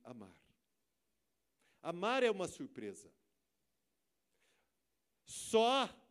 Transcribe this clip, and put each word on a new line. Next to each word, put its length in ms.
amar. 400
Amar 440
é 80
uma 160
surpresa. 680
Só 640